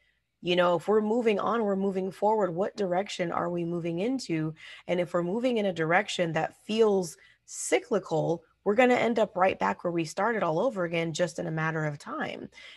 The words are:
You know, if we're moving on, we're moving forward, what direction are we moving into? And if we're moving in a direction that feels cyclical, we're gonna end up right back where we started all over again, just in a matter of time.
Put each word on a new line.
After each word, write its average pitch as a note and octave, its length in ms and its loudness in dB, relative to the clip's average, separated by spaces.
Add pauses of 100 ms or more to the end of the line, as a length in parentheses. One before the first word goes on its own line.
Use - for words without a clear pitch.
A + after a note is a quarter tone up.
(440)
You F3 120 2
know, F3 200 6
if D#3+ 120 -4
we're G#3+ 120 6
moving G#3+ 380 2
on, A3 240 0
we're G3+ 140 2
moving F#3+ 340 -2
forward, G3+ 420 0
what F3+ 240 -2
direction F#3 540 -2
are E3+ 180 -2
we F3 160 -2
moving E3+ 360 -4
into? E3+ 540 -2 (340)
And F3 100 0
if F3 160 -2
we're F3 80 2
moving A#3 360 0
in G#3 80 0
a F#3+ 60 0
direction E3+ 600 0
that D#3+ 240 -2 (100)
feels G#3 500 2 (300)
cyclical, E3+ 960 -2 (220)
we're G3+ 100 2
gonna B3+ 200 6
end A3+ 240 0
up G#3 180 0
right F#3+ 220 2
back G3 260 -2
where F3 80 -2
we E3+ 120 0
started G3+ 380 -2
all E3 160 0
over G#3 260 -2
again, E3 280 -2
just E3+ 260 -2
in F3 80 -4
a E3 40 -6
matter D#3+ 340 -2
of D3 140 -4
time. - 500 -8 (280)